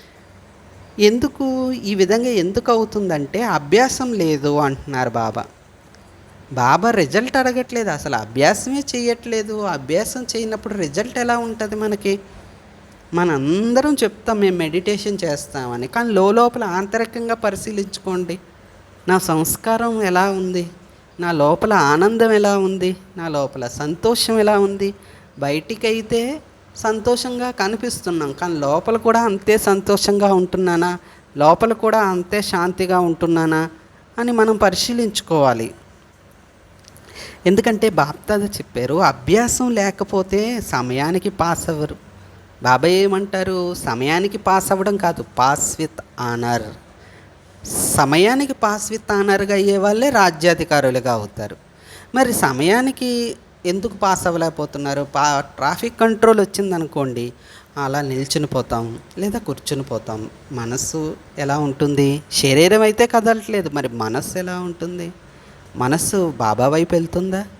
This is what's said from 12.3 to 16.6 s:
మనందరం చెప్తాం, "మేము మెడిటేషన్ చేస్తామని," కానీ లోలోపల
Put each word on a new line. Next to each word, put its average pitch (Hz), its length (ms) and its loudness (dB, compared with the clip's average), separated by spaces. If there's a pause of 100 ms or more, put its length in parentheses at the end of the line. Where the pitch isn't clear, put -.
మనందరం 180 800 2 (100)
చెప్తాం, 214 360 -2
"మేము 185 180 2
మెడిటేషన్ 190 680 -2
చేస్తామని," 127 640 -6
కానీ 233 260 -2
లోలోపల 226 500 4